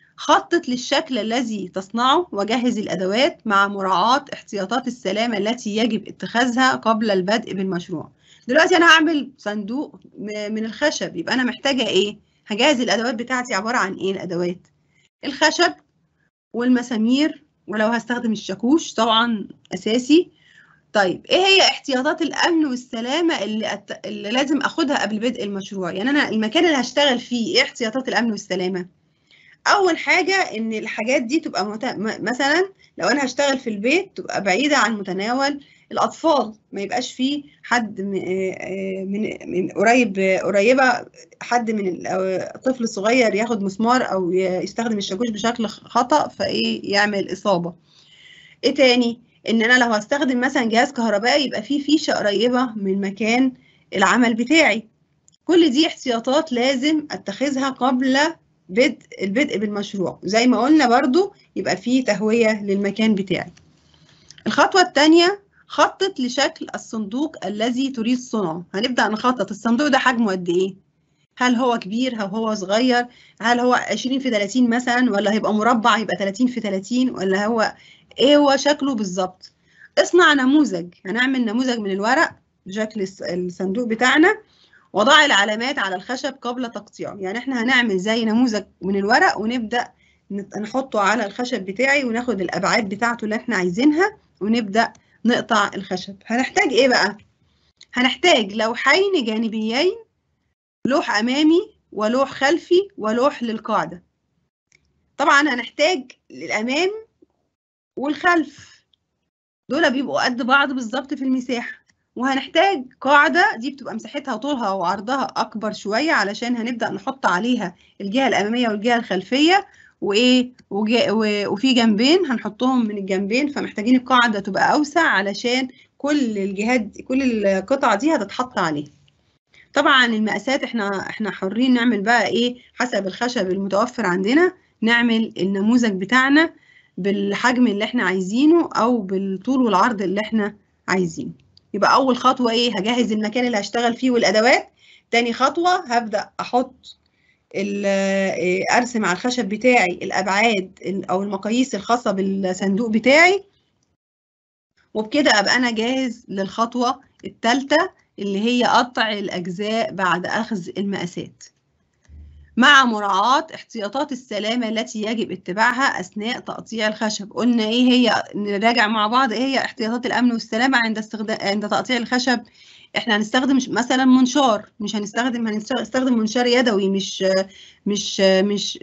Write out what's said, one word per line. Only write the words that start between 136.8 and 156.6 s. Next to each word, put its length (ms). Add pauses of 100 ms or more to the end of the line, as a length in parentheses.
بالحجم 720
اللي 160
إحنا 200
عايزينه 720
أو 260
بالطول 600
والعرض 400
اللي 200
إحنا 340 (320)
عايزينه. 440 (420)
يبقى 200
أول 240
خطوة 340
إيه؟ 260
هجهز 340
المكان 340
اللي 140
هشتغل 340
فيه 180
والأدوات. 580 (420)
تاني 220
خطوة 420
هبدأ 540 (100)
أحط 580 (580)
ال-، 300
إيه، 800 (140)
أرسم 280
على 80
الخشب 360
بتاعي 520
الأبعاد 840
ال-، 240
أو 140
المقاييس 520
الخاصة 360
بالصندوق 800
بتاعي، 540 (1500)
وبكده 460
أبقى 160
أنا 160
جاهز 560
للخطوة 720 (260)